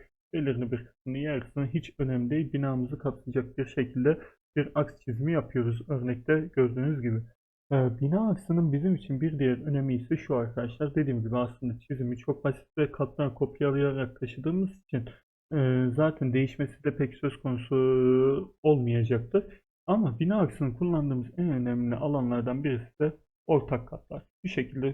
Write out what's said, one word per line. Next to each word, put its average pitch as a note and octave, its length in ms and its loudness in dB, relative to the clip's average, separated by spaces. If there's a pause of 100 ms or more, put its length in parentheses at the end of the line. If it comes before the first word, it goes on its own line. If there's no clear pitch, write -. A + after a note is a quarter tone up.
(340)
belirli B2+ 380 -2
bir A#2+ 140 -4
kısmını, - 320 -10
yarısını C#3+ 500 -4
hiç D3 320 -4
önemli B2+ 300 0
değil, D3+ 240 0
binamızı C3+ 440 -2
kapsayacak B2+ 600 -4
bir C3 80 -2
şekilde B2+ 540 0 (360)
bir C#3+ 200 0
aks D3 300 -2
çizimi C3 260 -2
yapıyoruz A#2 580 -2
örnekte C3 680 0
gördüğünüz B2+ 460 2
gibi. A2+ 200 0 (500)
Ee, B2+ 300 2
bina F#3+ 280 2
aksının E3+ 440 2
bizim E3 220 2
için C3+ 260 -4
bir D#3 180 0
diğer B2 180 4
önemi C#3 380 0
ise B2 220 -2
şu - 180 -2
arkadaşlar. A#2+ 600 -4
Dediğim C3+ 260 0
gibi A2 160 -2
aslında A#2+ 420 -4
çizimi B2 380 -4
çok C#3+ 260 -4
basit C#3+ 240 -2 (100)
ve C#3+ 140 2
katlar C#3 440 -2
kopyalayarak C#3 840 0
taşıdığımız D#3+ 500 -2
için, A#2 400 -6 (440)
e, B2+ 360 4
zaten C#3+ 440 2
değişmesi C3+ 500 -2
de C#3+ 140 0
pek C3 180 -2
söz - 220 -4
konusu B2+ 1300 2
olmayacaktır. A#2+ 800 2 (440)
Ama F3 320 2
bina F#3+ 200 2
aksını C#3 380 0
kullandığımız D3 500 0 (100)
en F3 120 0
önemli A#2+ 460 0
alanlardan B2 680 0
birisi B2+ 380 -4
de D#3 120 2 (340)
ortak C#3 400 2
katlar. - 360 -14 (200)
Bu F#3 40 -6
şekilde C3 460 -2